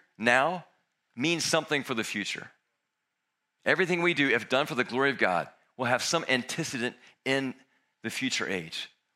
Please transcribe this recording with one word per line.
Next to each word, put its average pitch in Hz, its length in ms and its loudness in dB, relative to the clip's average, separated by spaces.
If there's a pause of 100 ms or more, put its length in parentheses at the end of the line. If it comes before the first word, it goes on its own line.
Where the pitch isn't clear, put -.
(180)
now 135 480 2 (500)
means 156 260 0
something 147 420 0
for 131 100 -4
the 110 100 -2
future. - 460 -6 (1120)
Everything 170 380 2
we 175 100 4
do, 143 160 2
if 110 220 0
done 131 160 2
for 147 80 -6
the 123 100 2
glory 127 240 0
of 127 80 0
God, 90 320 2 (300)
will 127 80 -2
have 123 160 2
some - 260 0
antecedent 123 680 -2 (300)
in 135 300 0 (500)
the 113 60 -6
future - 380 -2
age 87 400 -6 (280)